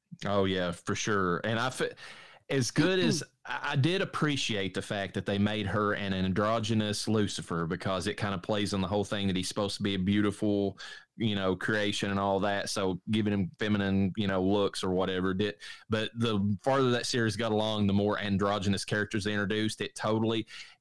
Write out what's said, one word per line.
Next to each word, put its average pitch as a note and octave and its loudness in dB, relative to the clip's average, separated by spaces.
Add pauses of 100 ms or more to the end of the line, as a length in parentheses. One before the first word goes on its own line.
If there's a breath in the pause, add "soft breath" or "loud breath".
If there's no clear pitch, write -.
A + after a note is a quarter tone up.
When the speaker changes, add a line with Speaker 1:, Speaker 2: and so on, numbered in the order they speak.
(260)
Speaker 1:
Oh G2 2
yeah, F2+ 2
for G2+ -4
sure. F#2+ 0
And A2+ 0
I B2 0
fe-, D#3+ -2 (580 loud breath)
as C3+ 0
good F3+ 4
as E3 2 (140)
Speaker 2:
<clears throat> - -20
Speaker 1:
I, B2+ -6 (140)
I - 0
did E3+ 2
appreciate A#2+ -2
the G2 -4
fact G2 -4
that F#2+ -6
they G2+ 0
made G#2 0
her G#2 2
an G2 -2
androgynous G#2 0
Lucifer, F2+ 0
because F#2 -2
it G#2 -2
kinda G2 -2
plays G#2 0
on G2 2
the F#2 0
whole G2+ 0
thing G2+ -2
that F#2+ 2
he's F#2 -2
supposed G2+ -2
to G#2 -6
be G2+ 0
a G2 -2
beautiful, G2+ 2 (380 loud breath)
you G#2+ 0
know, F#2+ 2
creation G#2 0
and G2 0
all G2 2
that. F#2 0
So F#2+ -2 (120)
giving G#2+ 2
him G2 0
feminine, G2 2
you G#2+ 0
know, F#2+ 2
looks G2 2
or G2 -2
whatever F#2 0
did. G#2 0 (360 loud breath)
But A2 -2
the G#2 0
farther C3+ 4
that A#2+ 0
series A2+ 0
got A2+ 0
along, G#2+ 2
the G2 2
more G2+ 2
androgynous G2+ 0
characters G#2 -2
they G#2 -2
introduced. G#2 -2
It G2+ -8
totally, A2 0 (340 loud breath)